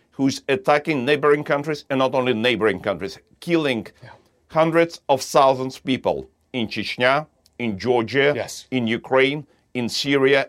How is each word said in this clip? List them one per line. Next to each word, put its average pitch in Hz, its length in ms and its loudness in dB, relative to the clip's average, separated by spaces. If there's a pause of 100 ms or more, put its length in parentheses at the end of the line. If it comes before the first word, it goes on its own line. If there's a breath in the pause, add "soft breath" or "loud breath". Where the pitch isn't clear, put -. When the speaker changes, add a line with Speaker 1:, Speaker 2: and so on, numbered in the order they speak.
(120)
Speaker 1:
who's - 360 -2
attacking 147 560 0
neighboring 147 400 2
countries, 147 440 -4
and 135 100 -2
not 131 160 0
only 127 200 0
neighboring 110 460 0
countries, 98 380 -6 (220)
killing 143 460 -2 (160 loud breath)
Speaker 2:
Yeah. 120 80 -20 (380 loud breath)
Speaker 1:
hundreds 165 600 2
of 135 140 2
thousands 135 540 2
of - 80 -20
people 90 420 -2 (260)
in 117 160 -4
Chechnya, 131 580 0 (320)
in 110 200 -4
Georgia, 123 560 2
Speaker 2:
Yes. - 360 -8
Speaker 1:
in 123 160 -2
Ukraine, 131 600 0 (280)
in 120 140 -4
Syria, 135 600 2